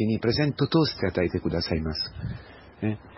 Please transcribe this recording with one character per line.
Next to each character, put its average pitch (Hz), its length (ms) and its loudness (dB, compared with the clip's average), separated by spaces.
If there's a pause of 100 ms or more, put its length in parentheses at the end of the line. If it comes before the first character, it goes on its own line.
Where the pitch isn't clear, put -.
に 110 140 2
プ 110 80 -2
レ 117 60 4
ゼ 147 120 2
ン 139 80 2
ト 139 140 0
と 160 180 4
し - 140 -4
て 98 80 0
与 90 160 0
え 85 60 2
て 90 100 -2
く 85 100 -2
だ 82 120 0
さ - 140 -2
い 78 60 0
ま 78 120 -4
す。 - 180 -6 (720)
ね、 107 180 -2 (180)